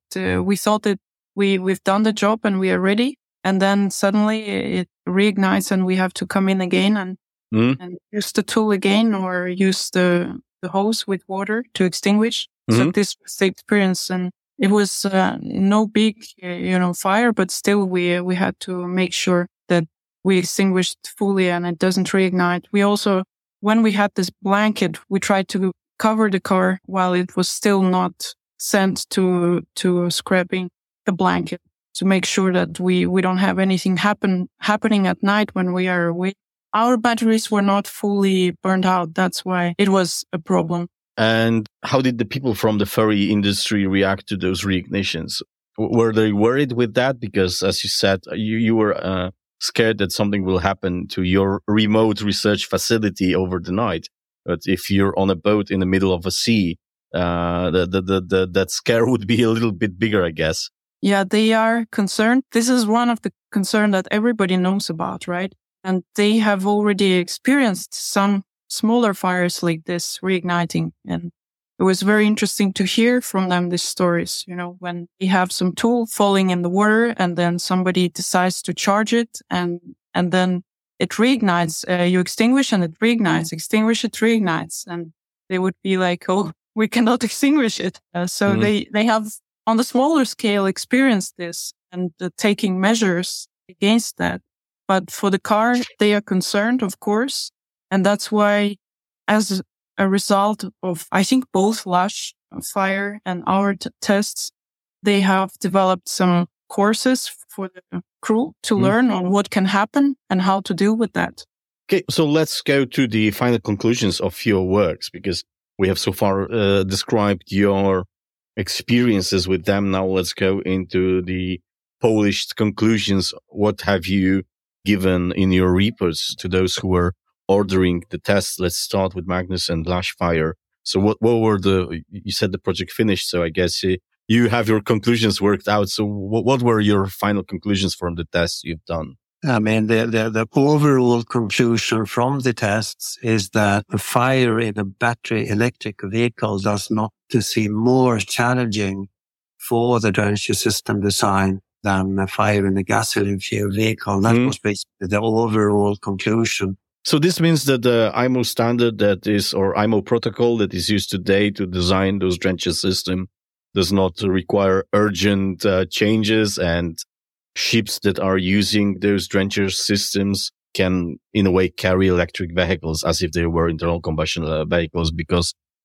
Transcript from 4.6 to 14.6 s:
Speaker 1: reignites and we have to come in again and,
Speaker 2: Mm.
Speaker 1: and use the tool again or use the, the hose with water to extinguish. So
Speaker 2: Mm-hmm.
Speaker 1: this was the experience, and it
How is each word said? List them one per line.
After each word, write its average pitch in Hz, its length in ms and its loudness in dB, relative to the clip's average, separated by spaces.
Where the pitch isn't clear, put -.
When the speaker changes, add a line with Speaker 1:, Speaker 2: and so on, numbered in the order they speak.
Speaker 1:
reignites 190 640 2
and 185 140 0
we 185 120 0
have 185 180 0
to 196 100 -8
come 190 240 0
in 190 120 0
again 185 360 2
and, 185 200 -8
Speaker 2:
Mm. 120 260 2
Speaker 1:
and 180 180 -14
use 208 200 -6
the 214 100 -2
tool 214 300 0
again 208 420 2
or 185 340 -4
use 190 440 0
the, 180 480 0
the 175 60 -6
hose 202 360 -2
with 190 220 -4
water 202 360 -4
to 185 100 2
extinguish. 208 600 0
So 113 80 4
Speaker 2:
Mm-hmm. 139 120 2
Speaker 1:
this 202 300 0
was - 140 -14
the 196 100 0
experience, 190 640 0
and 180 220 -4
it 202 140 2